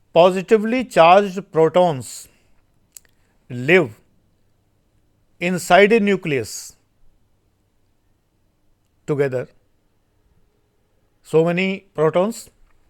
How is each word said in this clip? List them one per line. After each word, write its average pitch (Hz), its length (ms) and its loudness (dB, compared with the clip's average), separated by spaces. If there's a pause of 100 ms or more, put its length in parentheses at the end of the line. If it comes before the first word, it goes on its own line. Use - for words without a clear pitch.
(120)
positively 202 720 0
charged 185 560 4 (120)
protons 160 760 -2 (1200)
live 131 500 -2 (1400)
inside 180 540 2
a 233 80 2
nucleus 180 760 -6 (2250)
together, 139 400 -4 (1800)
so 160 220 0
many 190 500 -4
protons, 175 560 -4 (400)